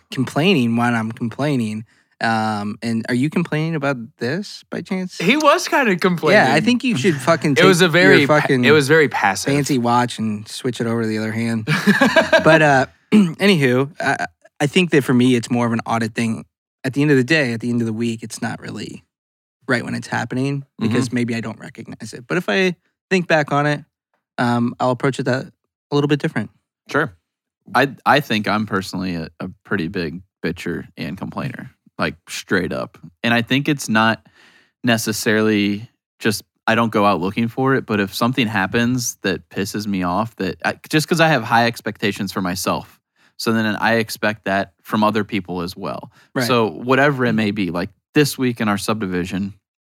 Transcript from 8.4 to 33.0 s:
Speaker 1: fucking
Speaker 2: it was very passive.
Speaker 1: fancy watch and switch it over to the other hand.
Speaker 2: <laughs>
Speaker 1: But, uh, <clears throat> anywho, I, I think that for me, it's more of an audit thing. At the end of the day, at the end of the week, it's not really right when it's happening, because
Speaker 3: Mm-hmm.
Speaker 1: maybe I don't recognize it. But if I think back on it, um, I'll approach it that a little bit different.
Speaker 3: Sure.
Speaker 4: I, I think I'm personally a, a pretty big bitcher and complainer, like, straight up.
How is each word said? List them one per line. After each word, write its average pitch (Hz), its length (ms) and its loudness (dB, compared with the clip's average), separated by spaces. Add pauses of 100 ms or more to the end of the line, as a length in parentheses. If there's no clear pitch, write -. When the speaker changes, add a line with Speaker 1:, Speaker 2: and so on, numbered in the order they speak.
Speaker 1:
fucking 131 240 2
Speaker 2:
it 135 60 6
was 151 160 6
very 151 220 6
passive. 101 440 0
Speaker 1:
fancy 143 260 0
watch 120 400 0
and 107 280 -6
switch - 340 -8
it 117 60 -4
over 117 160 -2
to 110 60 -2
the 110 100 -2
other 110 140 -4
hand. 113 400 -2
Speaker 2:
<laughs> 208 720 2
Speaker 1:
But, 160 180 6
uh, 135 240 4 (120)
<clears throat> - 140 -6
anywho, 160 760 4 (100)
I, - 260 -2 (340)
I 151 60 2
think 180 240 2
that 147 140 4
for 131 100 2
me, 123 220 4
it's 117 140 -6
more 120 160 0
of 113 60 -2
an 113 140 -2
audit 113 280 -4
thing. 113 300 -4 (400)
At 135 80 -4
the 139 80 -2
end 147 100 2
of 139 60 6
the 131 80 4
day, 131 300 0
at 113 60 -6
the 120 100 -4
end 120 100 0
of 113 60 0
the 113 80 -4
week, 113 280 -4
it's 110 200 -12
not 113 180 -6
really - 420 -12 (640)
right 123 160 0
when 123 120 -8
it's 120 120 -8
happening, 131 600 -4 (120)
because 113 280 0
Speaker 3:
Mm-hmm. 120 80 -6
Speaker 1:
maybe 120 200 -2
I 117 60 -4
don't 113 180 -10
recognize - 540 -16
it. 127 140 -18
But 156 100 -4
if 180 140 -4
I 190 260 0 (320)
think 185 180 0
back 156 260 2
on 147 140 2
it, 147 160 -2 (540)
um, 120 440 0
I'll 127 100 2
approach 127 300 -2
it - 20 -6
that 127 240 -2 (440)
a 143 40 -2
little 143 140 2
bit 147 120 2
different. 123 300 -4 (400)
Speaker 3:
Sure. 139 260 -2 (580)
Speaker 4:
I, 131 200 0 (100)
I 131 160 4
think 107 280 -4
I'm 107 180 -2
personally 92 480 -4
a, 80 140 -8 (120)
a 92 80 -10 (160)
pretty 98 240 -4
big 87 320 -6 (240)
bitcher 87 420 -8 (120)
and 82 180 -10
complainer, - 540 -10 (280)
like, 80 180 -4 (120)
straight 85 440 -2
up. 62 260 -8 (240)